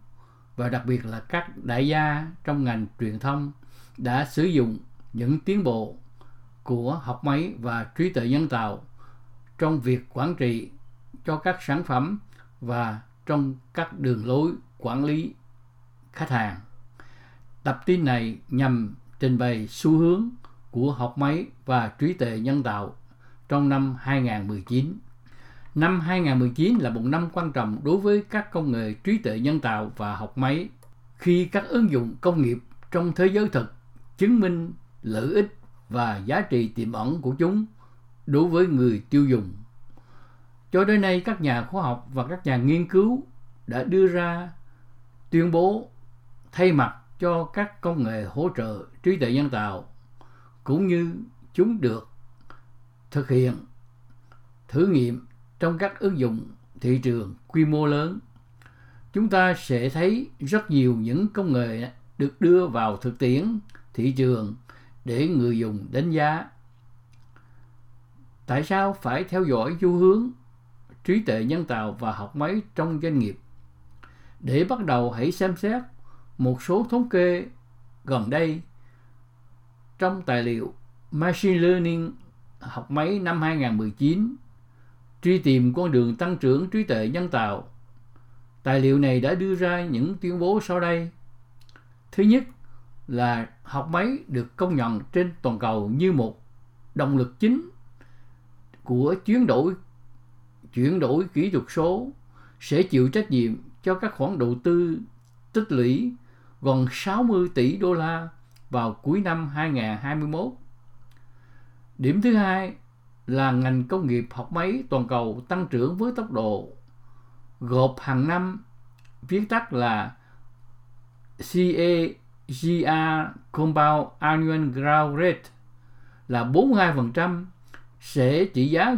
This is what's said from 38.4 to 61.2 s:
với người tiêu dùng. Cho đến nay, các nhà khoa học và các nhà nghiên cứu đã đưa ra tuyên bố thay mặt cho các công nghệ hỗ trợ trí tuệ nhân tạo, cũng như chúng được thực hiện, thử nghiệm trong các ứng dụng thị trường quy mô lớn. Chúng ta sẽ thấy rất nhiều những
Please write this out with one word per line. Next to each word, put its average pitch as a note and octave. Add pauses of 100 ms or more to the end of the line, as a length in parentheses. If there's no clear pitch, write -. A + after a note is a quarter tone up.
với F3
người B2
tiêu C#3+
dùng. A2 (1200)
Cho F#3
đến G#3
nay, F#3
các G#3+
nhà B2
khoa F#3
học B2
và B2+
các F3+
nhà C3
nghiên D#3+
cứu A3+ (440)
đã A#2+
đưa F#3+
ra F3 (800)
tuyên E3
bố F#3 (600)
thay F3+
mặt B2+ (240)
cho E3+
các G3+
công E3
nghệ A2
hỗ A2+
trợ G#2+ (180)
trí F#3
tuệ B2
nhân C#3+
tạo, G#2 (720)
cũng F3
như E3+ (380)
chúng G#3+
được A2+ (1000)
thực C#3
hiện, B2+ (1120)
thử D#3+
nghiệm B2 (320)
trong E3+
các G3
ứng F#3+
dụng A2+ (320)
thị B2+
trường A#2 (120)
quy D#3+
mô D3+
lớn. D3+ (920)
Chúng G#3+
ta F#3
sẽ B2+
thấy F#3+ (100)
rất E3
nhiều B2+
những A#2+